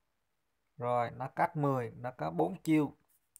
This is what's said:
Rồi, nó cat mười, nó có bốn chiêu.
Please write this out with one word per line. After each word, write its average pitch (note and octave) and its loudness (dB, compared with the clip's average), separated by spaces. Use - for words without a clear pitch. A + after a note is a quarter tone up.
Rồi, A#2+ 0
nó A#2+ -8
cat - -2
mười, C3 0
nó B2 -8
có D#3 -6
bốn E3+ -2
chiêu. D#3 4